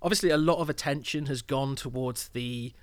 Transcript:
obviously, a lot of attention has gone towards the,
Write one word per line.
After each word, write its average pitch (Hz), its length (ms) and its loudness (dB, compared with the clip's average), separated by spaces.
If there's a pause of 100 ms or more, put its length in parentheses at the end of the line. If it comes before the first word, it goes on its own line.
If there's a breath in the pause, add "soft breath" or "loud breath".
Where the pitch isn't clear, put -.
obviously, 180 280 2
a 151 80 6
lot 160 220 4
of 156 100 0
attention 147 560 -2
has 135 160 -2
gone 135 340 0
towards 127 540 -6
the, 123 420 -6 (120)